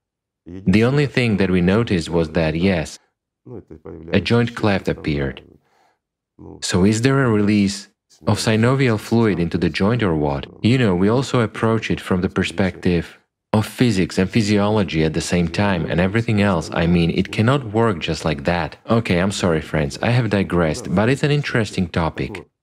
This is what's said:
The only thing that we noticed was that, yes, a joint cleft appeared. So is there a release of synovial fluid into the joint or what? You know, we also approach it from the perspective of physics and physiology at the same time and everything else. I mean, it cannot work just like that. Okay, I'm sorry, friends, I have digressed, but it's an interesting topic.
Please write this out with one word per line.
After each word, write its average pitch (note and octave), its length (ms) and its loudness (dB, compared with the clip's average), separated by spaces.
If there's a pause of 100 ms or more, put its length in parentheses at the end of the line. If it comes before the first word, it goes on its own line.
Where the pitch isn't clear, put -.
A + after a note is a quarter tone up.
(440)
The F#2+ 380 0
only C#3 240 2
thing A#2 300 0
that F#2+ 140 0
we F#2 100 2
noticed F#2 480 0
was E2 220 0
that, D#2+ 260 0
yes, E2+ 420 -2 (1120)
a G2 80 2
joint A#2 360 0
cleft G2+ 320 -2
appeared. C#2+ 540 -4 (1200)
So F2+ 240 0
is A2 180 2
there C3+ 220 4
a A#2+ 60 2
release G#2 580 2 (380)
of G#2+ 120 2
synovial A#2 600 2
fluid A2+ 400 2
into E2+ 200 -2
the E2+ 100 2
joint G#2 340 0
or F2+ 120 0
what? C#2+ 320 -2 (160)
You A#2+ 160 4
know, G#2+ 160 2
we F#2 140 2
also B2 320 0
approach A2+ 500 -2
it E2 100 -4
from F#2 200 -2
the F#2 80 0
perspective F2+ 920 -2 (340)
of G#2+ 140 2
physics G2 520 0
and F#2+ 100 2
physiology G2+ 760 0
at D#2 100 0
the E2 60 -4
same F2 280 0
time F#2 420 -2
and D#2 100 0
everything G#2 420 0
else. F#2+ 300 0
I - 140 0
mean, E2+ 240 4
it - 220 -2
cannot A#2+ 400 0
work A2 280 0
just D#2 240 -6
like D2 200 -4
that. E2+ 320 -2 (140)
Okay, A2 300 2
I'm G2 120 0
sorry, E2 280 0
friends, D2+ 420 -4
I A2 80 0
have A#2+ 200 2
digressed, F2 640 0
but G#2 140 2
it's C#3 140 0
an D3 80 2
interesting A#2+ 580 -2
topic. D#2+ 580 -4 (160)